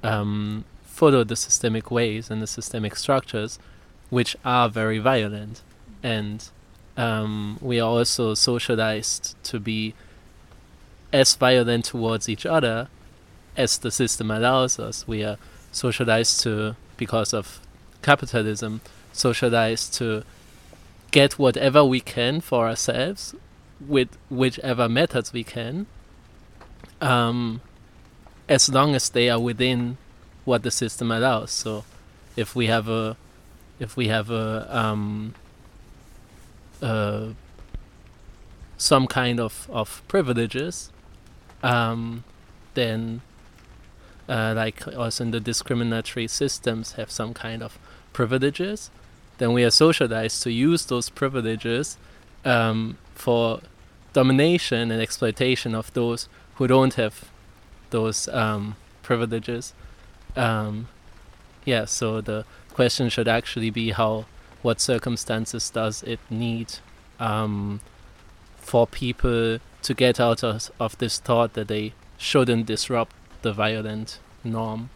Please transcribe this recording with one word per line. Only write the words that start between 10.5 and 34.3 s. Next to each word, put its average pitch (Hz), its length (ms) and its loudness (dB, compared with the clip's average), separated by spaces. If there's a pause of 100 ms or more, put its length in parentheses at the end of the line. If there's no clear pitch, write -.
as 135 240 4
violent 120 500 4
towards 113 440 -4
each 107 160 -6
other 127 420 0 (680)
as 120 200 2
the 120 140 -4
system 113 400 -2
allows 123 480 2
us. 110 260 -8
We 107 180 -4
are 104 140 -4 (360)
socialized 117 680 2
to, 107 340 -2 (180)
because 113 380 -2
of - 260 -6 (420)
capitalism, 113 760 2 (320)
socialized 117 840 2
to 110 280 -2 (880)
get 139 260 6
whatever 135 460 6
we 131 160 4
can 127 400 -2
for 117 280 0
ourselves 123 680 -4 (440)
with 135 300 2 (200)
whichever 127 580 0
methods 123 460 0
we 120 100 -6
can, 123 420 -8 (1160)
um, 120 600 0 (880)
as 135 220 4
long 139 260 4
as - 140 0
they 120 200 4
are 117 100 2
within 120 580 0 (480)
what 120 180 2
the 120 80 0
system 117 400 -2
allows. 113 400 0
So - 320 -6 (520)
if 110 200 -4
we 120 120 2
have 110 200 2
a, 113 300 -2 (640)
if 117 180 -10
we 123 100 0
have 107 220 0
a, 110 400 -4